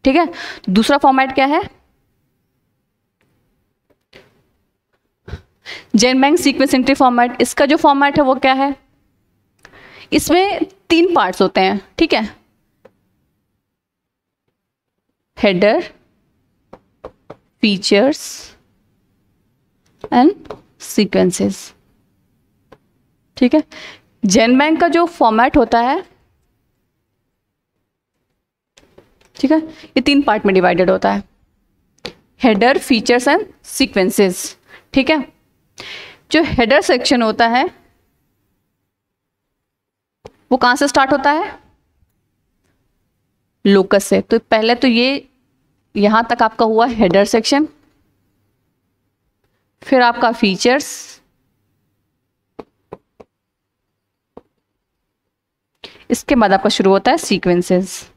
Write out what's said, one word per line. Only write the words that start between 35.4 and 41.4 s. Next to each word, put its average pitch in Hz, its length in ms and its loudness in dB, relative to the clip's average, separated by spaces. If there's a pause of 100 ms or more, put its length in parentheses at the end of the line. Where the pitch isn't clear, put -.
जो 311 120 2
header 254 380 0
section 247 420 0
होता 226 260 0
है 262 340 -4 (2750)
वो 247 80 0
कहाँ 247 180 0
से 285 120 -2
start 269 240 0
होता 277 180 0
है? 339 280 -4 (2000)